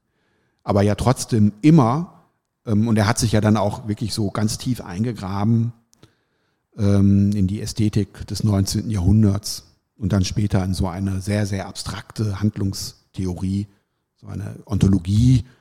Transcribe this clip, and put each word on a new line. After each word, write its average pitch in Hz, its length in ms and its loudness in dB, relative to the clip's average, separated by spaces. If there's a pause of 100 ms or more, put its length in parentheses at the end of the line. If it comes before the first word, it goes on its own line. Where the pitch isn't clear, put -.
(640)
aber 101 200 2
ja 104 100 2
trotzdem 107 580 2 (100)
immer, 151 680 2 (400)
ähm, 107 200 0
und 110 100 2
er 104 100 4
hat 120 100 0
sich 107 140 0
ja 110 100 2
dann 107 160 4
auch 104 300 -4
wirklich 104 260 -6
so 104 160 -4
ganz 110 300 -4
tief 127 220 -4
eingegraben, 107 920 -2 (1040)
ähm, 101 540 4
in 101 160 0
die 104 140 -4
Ästhetik 104 680 -4
des - 160 -6
neunzehnten 101 480 0
Jahrhunderts 101 720 2 (340)
und 95 160 -2
dann 95 100 2
später 101 400 -2
in 92 120 -2
so 95 120 -2
eine 95 340 -4
sehr, 104 260 -2
sehr 95 200 -6
abstrakte 98 720 -8
Handlungstheorie, 98 1300 -4 (640)
eine 101 280 -12 (100)
Ontologie 98 800 4 (160)